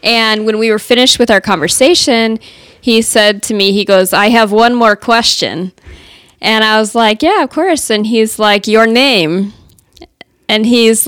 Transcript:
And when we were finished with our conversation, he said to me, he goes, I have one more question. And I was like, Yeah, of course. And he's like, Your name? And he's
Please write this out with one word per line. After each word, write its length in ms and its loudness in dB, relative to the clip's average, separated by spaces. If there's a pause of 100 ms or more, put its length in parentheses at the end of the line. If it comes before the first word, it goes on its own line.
And 440 0
when 120 -2
we 120 0
were 80 0
finished 400 0
with 120 0
our 100 4
conversation, 960 0 (420)
he 220 2
said 420 0
to 100 -6
me, 180 0
he 120 -2
goes, 280 2
I 160 0
have 240 2
one 220 2
more 220 2
question. 760 -4 (680)
And 240 0
I 140 0
was 160 -2
like, 280 0
Yeah, 200 0
of 80 -4
course. 400 -4
And 160 -2
he's 320 -2
like, 280 0
Your 200 2
name? 680 0 (960)
And 160 0
he's 440 2